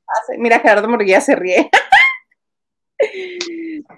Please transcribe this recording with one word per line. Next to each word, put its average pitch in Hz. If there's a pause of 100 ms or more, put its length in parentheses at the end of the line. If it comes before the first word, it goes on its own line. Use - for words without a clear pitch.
pasa? -
Mira, 233
Gerardo 208
Murguía 202
se 185
ríe. 185 (1300)
<laughs> 349 (120)